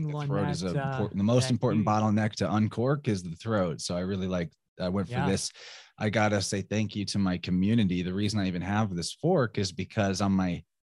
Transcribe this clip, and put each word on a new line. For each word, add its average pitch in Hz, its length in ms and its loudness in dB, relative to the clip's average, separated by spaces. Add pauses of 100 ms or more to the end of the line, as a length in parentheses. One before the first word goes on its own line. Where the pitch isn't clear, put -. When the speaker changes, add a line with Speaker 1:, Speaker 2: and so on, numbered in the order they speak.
Speaker 1:
seen 151 40 -2
Speaker 2:
the 147 60 -4
Speaker 1:
one 147 120 -6
Speaker 2:
throat 101 240 0
is - 120 -2
Speaker 1:
that, 90 140 0
Speaker 2:
a - 60 0
Speaker 1:
uh, 135 160 -2
Speaker 2:
import-, 101 180 -4
the 98 60 0
most 120 220 4
Speaker 1:
that 127 60 0
Speaker 2:
important 113 320 2
Speaker 1:
huge. - 40 -2
Speaker 2:
bottleneck 107 500 2
to 92 140 0
uncork 113 580 0
is 98 140 0
the 85 140 -8
throat. 95 440 0
So 90 160 -4
I 87 40 -2
really 95 260 -2
like, 90 240 -2 (300)
I 92 80 -2
went 95 200 -2
for 117 40 -12
Speaker 1:
Yeah. 131 140 0
Speaker 2:
this. 95 260 0 (460)
I 107 120 -2
gotta 104 320 4
say 98 200 -4
thank 104 340 -2
you 104 100 -2
to - 120 -2
my 92 200 2
community. 92 640 2
The 90 120 -4
reason 104 260 0
I 95 80 0
even 87 140 -4
have 101 320 0
this 85 180 -4
fork 151 460 0
is 98 140 -2
because 98 480 -2
on 101 120 2
my 92 320 0 (340)